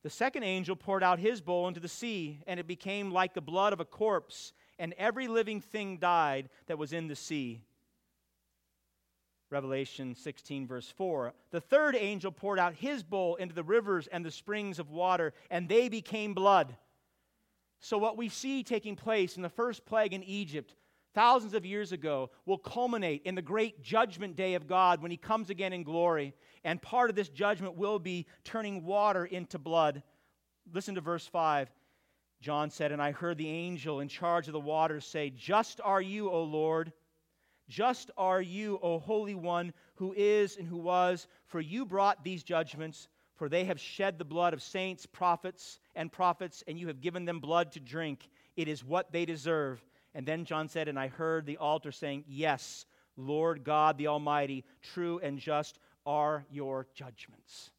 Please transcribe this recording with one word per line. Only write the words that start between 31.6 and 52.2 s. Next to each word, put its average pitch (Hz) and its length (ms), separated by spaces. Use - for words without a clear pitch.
John 147 300
said, 147 220
"And 147 100
I 147 80
heard 170 260
the 156 120
angel 160 500
in 143 80
charge 170 400
of 156 60
the 151 80
waters 156 440
say, 151 260
'Just 185 500
are 196 200
you, 196 300
O 165 140
Lord, 160 480
just 233 500
are 185 260
you, 196 400
O 170 160
Holy 202 380
One, 175 360
who 190 200
is 208 420
and 190 100
who 170 100
was, 180 520
for 170 140
you 190 260
brought 196 380
these 180 180
judgments, 160 640
for 156 120
they 175 160
have 180 140
shed 196 400
the 170 60
blood 170 280
of 143 80
saints, 185 460
prophets, - 720
and 165 160
prophets, 180 560
and 165 140
you 175 80
have 139 120
given 175 240
them 170 140
blood 160 320
to - 80
drink. 143 500
It 160 100
is 147 180
what 160 280
they 170 120
deserve.'" 151 600
And 139 120
then 160 180
John 156 240
said, 156 200
"And 139 100
I 135 80
heard 160 400
the 143 120
altar 151 340
saying, 143 340